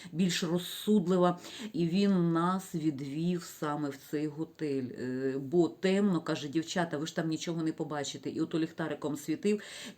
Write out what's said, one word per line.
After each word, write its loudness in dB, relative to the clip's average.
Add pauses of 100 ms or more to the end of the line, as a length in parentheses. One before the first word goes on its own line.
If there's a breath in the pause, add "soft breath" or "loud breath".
(120 loud breath)
більш 2
розсудлива, 2 (340 loud breath)
і 2
він 4
нас 0
відвів -2
саме -4
в -6 (140)
цей -2
готель. -4 (100)
Е, -2
бо 4
темно, 2
каже: -2
"Дівчата, 0
ви -2
ж -6
там 0
нічого -2
не 0
побачите". -4
І -4
ото 0
ліхтариком -2
світив, 0 (360 loud breath)